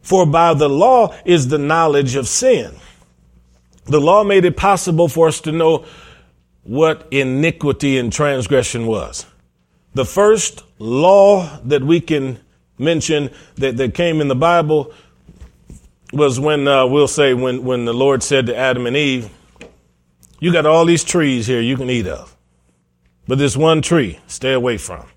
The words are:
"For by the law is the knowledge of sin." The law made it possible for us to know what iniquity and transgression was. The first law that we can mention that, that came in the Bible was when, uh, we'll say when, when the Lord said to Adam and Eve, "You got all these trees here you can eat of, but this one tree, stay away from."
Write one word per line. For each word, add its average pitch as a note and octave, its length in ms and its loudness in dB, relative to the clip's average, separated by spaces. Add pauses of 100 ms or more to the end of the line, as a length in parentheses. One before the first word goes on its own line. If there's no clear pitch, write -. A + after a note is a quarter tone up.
"For F#3+ 240 2
by E3 280 2
the D3 160 2
law G#3+ 440 4 (120)
is D#3+ 220 2
the D3 100 -2
knowledge C#3+ 580 0
of C3 120 -4
sin." A3 480 0 (1080)
The D3 160 2
law F#3+ 220 4
made G3 220 2
it F3 100 0
possible F3 540 0
for D#3+ 180 2
us D3+ 140 -4
to D#3 100 -6
know D#3+ 320 0 (800)
what D#3 480 -2
iniquity C#3 880 -2
and A#2+ 140 -2
transgression B2+ 760 -2
was. G#2 380 -6 (680)
The C3 120 -2
first G#3 580 0 (160)
law F3 840 2
that C3+ 180 0
we E3 180 2
can C3+ 380 -6 (380)
mention D3 520 -2 (260)
that, B2+ 220 -4
that B2+ 160 -2
came E3 280 -2
in C#3+ 60 -2
the C3 80 0
Bible D#3 560 0 (1200)
was C3+ 280 0
when, C#3+ 280 -2
uh, C3 180 4
we'll C#3 220 2
say C#3 260 2
when, B2+ 300 -4
when B2 220 -4
the A#2 80 -4
Lord C3 300 0
said C3+ 240 0
to A#2 80 -4
Adam B2 320 -2
and C3 100 -2
Eve, C3 320 -4 (1080)
"You E3+ 120 -2
got D#3 140 0
all E3 200 4
these E3+ 180 2
trees C3+ 440 -2
here B2 140 -2
you B2+ 160 -2
can B2+ 120 -8
eat A#2+ 180 -4
of, - 280 -12 (920)
but C3 100 -2
this C#3 180 0
one D#3+ 260 2
tree, B2 460 -2
stay C3 260 -4
away B2 240 -2
from." E2 280 -14 (120)